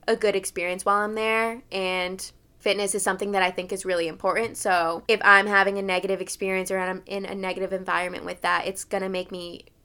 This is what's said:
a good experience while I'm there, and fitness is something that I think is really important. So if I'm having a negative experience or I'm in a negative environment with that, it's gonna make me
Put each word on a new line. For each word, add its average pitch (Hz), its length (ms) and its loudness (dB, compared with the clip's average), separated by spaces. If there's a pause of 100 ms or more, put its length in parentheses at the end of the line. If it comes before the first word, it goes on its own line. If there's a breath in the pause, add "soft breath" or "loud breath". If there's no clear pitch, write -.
a 226 100 4
good 202 200 2
experience 185 480 -4
while 202 140 4
I'm 208 160 -2
there, 220 560 0
and 185 640 -4 (260)
fitness 202 360 0
is 196 80 -2
something 202 300 -2
that 190 100 2
I 180 80 4
think 185 220 -6
is 196 120 -6
really 175 240 0
important. 190 480 -2
So 170 520 2
if 214 160 4
I'm 196 220 8
having 196 320 4
a 196 40 -2
negative 185 380 0
experience 190 500 -4
or 190 80 0
I'm 185 280 -4
in 196 180 -8
a 202 100 -8
negative 185 380 -4
environment 180 520 -2
with 180 180 -8
that, 175 240 0
it's 190 180 -6
gonna 190 240 -2
make 185 240 -4
me 175 340 -12 (180)